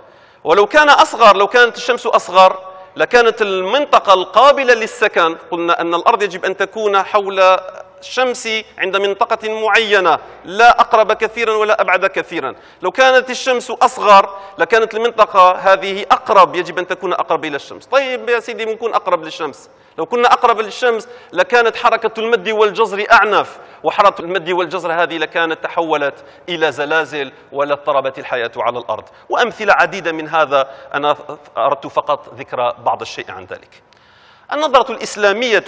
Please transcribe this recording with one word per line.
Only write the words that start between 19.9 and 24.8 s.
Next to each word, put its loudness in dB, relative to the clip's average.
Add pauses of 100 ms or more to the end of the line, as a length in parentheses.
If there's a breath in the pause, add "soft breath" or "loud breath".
لو -4
كنا 2
أقرب 2
للشمس -2 (260 loud breath)
لكانت 2
حركة 0
المد -2
والجزر 0
أعنف، 2 (260 loud breath)
وحركة 2
المد -6
والجزر -4